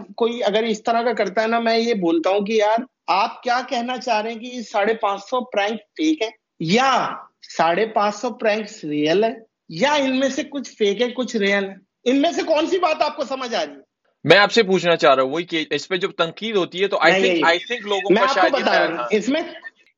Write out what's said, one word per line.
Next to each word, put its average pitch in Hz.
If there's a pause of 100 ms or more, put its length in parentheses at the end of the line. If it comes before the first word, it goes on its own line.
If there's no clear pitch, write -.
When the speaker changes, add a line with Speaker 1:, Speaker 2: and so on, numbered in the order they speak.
(180)
Speaker 1:
کوئی 233
اگر 208
اس 220
طرح 233
کا 240
کرتا 208
ہے 220
نا، 233
میں 226
یہ 233
بولتا 170
ہوں 196
کہ 208
یار 214 (300)
آپ -
کیا 247
کہنا 247
چاہ 220
رہے 220
ہیں 233
کہ 240
یہ 247
ساڑھے 208
پانچ 202
سو 254
پرینک 208 (180)
فیک 311
ہے 440 (300)
یا 220 (480)
ساڑھے 170
پانچ 208
سو -
پرینکس 214
ریئل 156
ہے 226 (360)
یا 214
ان 262
میں 269
سے 277
کچھ -
فیک 202
ہے، 247
کچھ 240
ریئل 196
ہے؟ 196 (280)
ان 277
میں 330
سے 269
کون 311
سی 370
بات 339
آپ 302
کو 302
سمجھ 254
آ 170
رہی 147
ہے؟ 139 (340)
Speaker 2:
میں 160
آپ 202
سے 233
پوچھنا 175
چاہ 151
رہا 131
ہوں 131
وہی 165
کہ 165
اس 147
پہ 185
جب 180
تنقید 175
ہوتی 175
ہے 196
تو 190
I 151
Speaker 1:
نہیں، 165
Speaker 2:
think، 190
Speaker 1:
نہیں، 170
Speaker 2:
I 165
think 196
لوگوں 196
Speaker 1:
میں 202
Speaker 2:
کا -
Speaker 1:
آپ 185
کو 190
Speaker 2:
شاید 170
یہ 262
Speaker 1:
بتا 214
Speaker 2:
خیال 170
Speaker 1:
رہا -
ہوں، 165
Speaker 2:
تھا۔ 123
Speaker 1:
اس 196
میں، 302 (560)